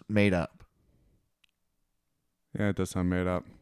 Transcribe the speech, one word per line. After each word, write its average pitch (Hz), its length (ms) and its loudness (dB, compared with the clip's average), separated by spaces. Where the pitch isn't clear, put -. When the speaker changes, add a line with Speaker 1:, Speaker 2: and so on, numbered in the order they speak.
Speaker 1:
made 101 280 4
up. - 240 -4
Speaker 2:
Yeah, 104 120 0
it 92 60 -2
does 92 140 -4
sound 90 200 -2
made 90 180 0
up. 90 180 -2